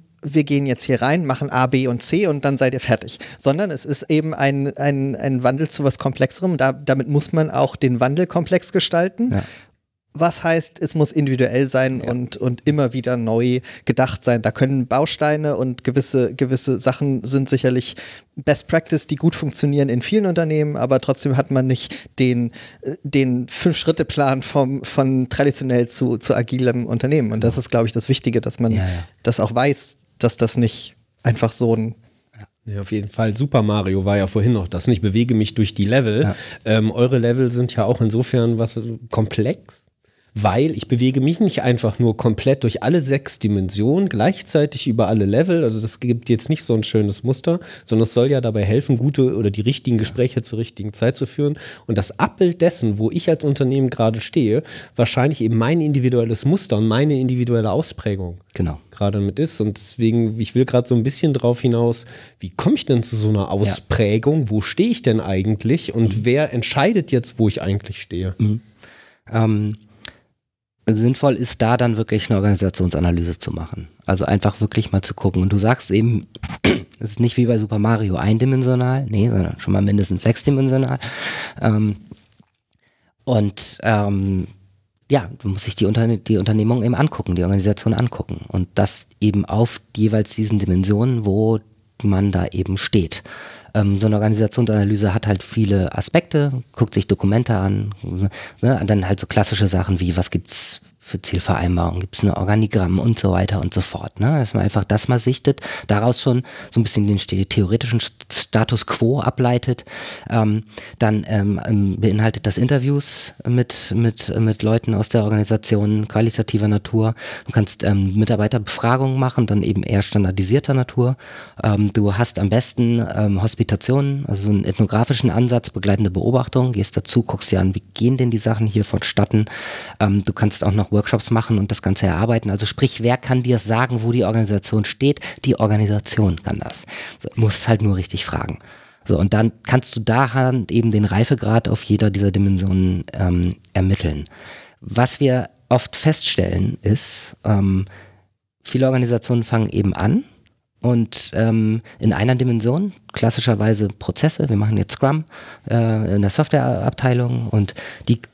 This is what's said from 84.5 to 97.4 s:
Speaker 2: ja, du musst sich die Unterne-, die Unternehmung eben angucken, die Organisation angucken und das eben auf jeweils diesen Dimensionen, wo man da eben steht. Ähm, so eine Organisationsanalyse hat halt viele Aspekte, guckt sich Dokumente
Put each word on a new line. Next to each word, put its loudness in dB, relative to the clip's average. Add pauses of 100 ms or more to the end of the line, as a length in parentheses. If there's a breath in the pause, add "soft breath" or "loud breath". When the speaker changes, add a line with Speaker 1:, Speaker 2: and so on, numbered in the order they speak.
Speaker 2:
ja, 2 (100)
du -4
musst -4
sich -6
die 2
Unterne-, 2
die 0
Unternehmung 2
eben 0
angucken, -2
die 0
Organisation 2
angucken -4
und -2
das -2 (140)
eben 2
auf -2 (140)
jeweils 0
diesen 0
Dimensionen, 0
wo 2 (440)
man 2
da 0
eben -4
steht. -2 (500 loud breath)
Ähm, 2
so 2
eine 2
Organisationsanalyse 2
hat -2
halt 0
viele 0
Aspekte, 0 (220)
guckt 0
sich 0
Dokumente 2